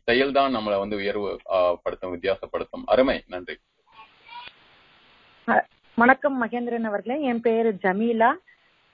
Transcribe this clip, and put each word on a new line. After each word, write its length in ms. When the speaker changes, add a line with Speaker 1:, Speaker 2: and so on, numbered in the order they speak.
Speaker 1:
செயல் 260
தான் 240
நம்மளை 220
வந்து 180
உயர்வு, 440
ஆ, 260
படுத்தும், 440
வித்தியாசப்படுத்தும். 680
அருமை, 420
நன்றி. 300
Speaker 2:
அ, 200
வணக்கம் 500
மகேந்திரன் 380
அவர்களே, 380
என் 200
பேரு 400
ஜமீலா. 520